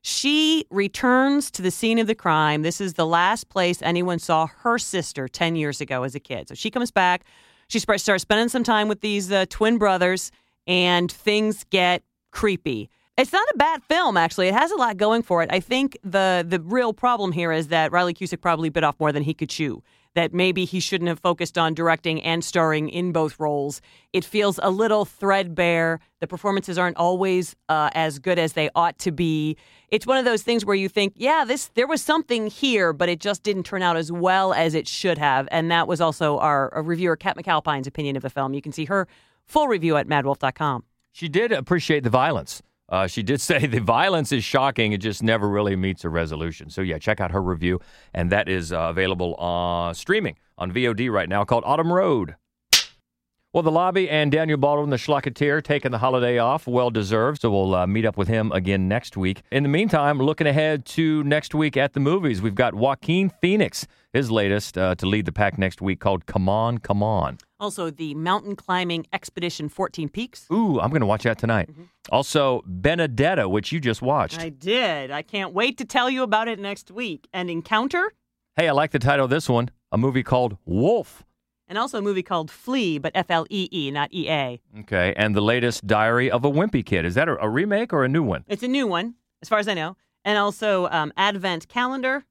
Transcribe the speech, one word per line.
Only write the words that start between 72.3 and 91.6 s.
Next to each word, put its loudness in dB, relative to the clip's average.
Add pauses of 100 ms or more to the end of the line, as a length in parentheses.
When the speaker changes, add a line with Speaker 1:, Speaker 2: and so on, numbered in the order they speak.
Speaker 2:
Benedetta, 0
which -2
you -4
just -2
watched. -2
Speaker 1:
I -8
did. -2
I -6
can't -8
wait 0
to -8
tell 2
you -2
about 2
it -6
next -10
week. -10
And -4
Encounter? -2 (420)
Speaker 2:
Hey, 4
I 4
like 2
the 0
title 4
of -4
this 0
one. 2 (220)
A 0
movie 2
called 0
Wolf. 0 (440)
Speaker 1:
And -8
also -4
a -4
movie -2
called -4
Flee, -2
but -4
F -2
L 2
E -2
E, -4
not -2
E -4
A. -2 (200)
Speaker 2:
Okay, 0
and -2
The 2
Latest 0
Diary 2
of 0
a 2
Wimpy 0
Kid. 0
Is -2
that 0
a, -2
a -2
remake -2
or 2
a 0
new 0
one? -2
Speaker 1:
It's -6
a -4
new 0
one, -4 (300)
as -20
far 2
as -2
I -2
know. -4 (300)
And 2
also, 0
um, -2
Advent -2